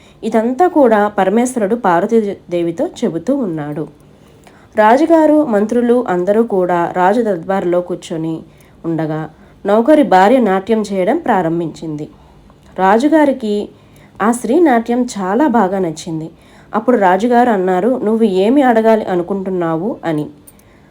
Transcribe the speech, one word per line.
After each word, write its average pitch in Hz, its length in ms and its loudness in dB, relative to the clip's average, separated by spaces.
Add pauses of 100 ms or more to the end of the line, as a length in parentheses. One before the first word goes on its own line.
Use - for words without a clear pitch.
(240)
ఇదంతా 233 440 0
కూడా 226 400 2
పరమేశ్వరుడు 208 680 -2
పార్వతీదేవితో 196 1120 -2
చెబుతూ 196 480 -4
ఉన్నాడు. 156 520 -6 (880)
రాజుగారు, 302 680 4
మంత్రులు 233 600 0
అందరూ 190 360 0
కూడా 180 540 -2
రాజు 196 240 2
దర్బారులో 180 600 -2
కూర్చొని 160 580 -8 (460)
ఉండగా 156 440 -4 (360)
నౌకరి 233 380 4
భార్య 196 360 4
నాట్యం 208 440 0 (100)
చేయడం 196 240 0
ప్రారంభించింది. 165 920 -4 (680)
రాజుగారికి 226 880 2 (520)
ఆ 214 100 2
స్త్రీ 240 280 -2
నాట్యం 247 440 2
చాలా 214 440 -2
బాగా 196 320 0
నచ్చింది. 160 500 -6 (460)
అప్పుడు 233 220 0
రాజుగారు 226 520 2
అన్నారు, 190 540 0
"నువ్వు 220 200 0
ఏమి 208 380 2
అడగాలి 220 440 2
అనుకుంటున్నావు?" 185 1000 -4
అని. 151 200 -4 (640)